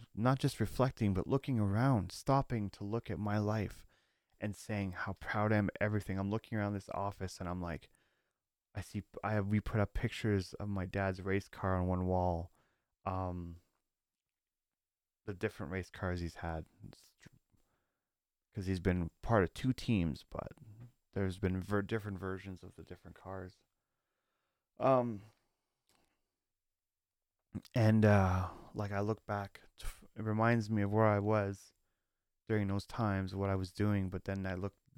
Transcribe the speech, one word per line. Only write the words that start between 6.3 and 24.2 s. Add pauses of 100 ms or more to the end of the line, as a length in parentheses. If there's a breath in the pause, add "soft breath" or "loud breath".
around
this
office
and
I'm
like, (880)
I
see, (200)
I
have,
we
put
up
pictures
of
my
dad's
race
car
on
one
wall. (540)
Um, (1700)
the
different
race
cars
he's
had. (220)
It's (200)
tr-, (1200)
'cause
he's
been (140)
part
of
two
teams,
but (600)
there's
been
ver-,
different
versions
of
the
different
cars. (1200)